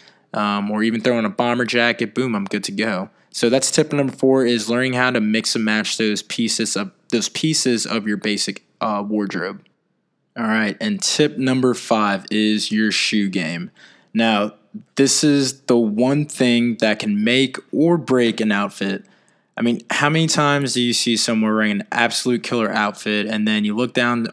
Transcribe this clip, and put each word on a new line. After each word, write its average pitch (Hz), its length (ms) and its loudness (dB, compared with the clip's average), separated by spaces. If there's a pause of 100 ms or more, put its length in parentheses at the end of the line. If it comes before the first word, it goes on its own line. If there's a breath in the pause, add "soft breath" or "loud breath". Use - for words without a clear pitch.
(340 loud breath)
um, 104 380 -2
or 107 120 0
even 113 180 0
throw 120 160 2
on 110 80 0
a 101 40 -2
bomber 120 360 0
jacket, 117 500 0
boom, 123 200 -2
I'm 98 100 -2
good 98 200 -6
to 101 60 -8
go. 101 380 -2 (220 soft breath)
So - 180 0
that's 127 220 2
tip 151 220 2
number 135 200 0
four, 131 320 4
is 113 240 0
learning 127 240 0
how 127 180 2
to 123 100 2
mix 107 340 0
and 113 80 -2
match 107 340 0
those 104 240 0
pieces - 540 -4
of, 101 160 -4 (200)
those 113 180 0
pieces 135 560 0
of 107 220 -4
your 104 100 -2
basic, 101 460 -4 (180)
uh, 104 240 -2
wardrobe. 101 580 -4 (720)
All 120 60 -4
right, 110 360 -2
and 104 220 -4
tip 151 360 0
number 127 360 2
five 104 580 0
is 107 400 0
your 107 200 2
shoe 101 380 0
game. 87 420 -4 (420 loud breath)
Now, 107 400 2 (420)
this - 280 2
is 143 400 2
the 123 140 4
one 123 480 2
thing 120 520 0
that 107 220 2
can 104 240 0
make 131 340 2 (160)
or 170 240 4
break 123 420 2
an 107 120 0
outfit. 98 540 -4 (520 soft breath)
I - 40 -4
mean, 120 200 0 (100)
how 147 180 0
many 160 180 2
times 143 460 0
do 120 80 0
you 120 120 0
see 113 240 0
someone 110 360 0
wearing 107 180 2
an 101 200 -4
absolute 120 520 0
killer 113 280 -2
outfit 104 560 -2
and 107 200 -2
then 107 180 0
you 104 100 -2
look 123 180 -2
down 120 400 0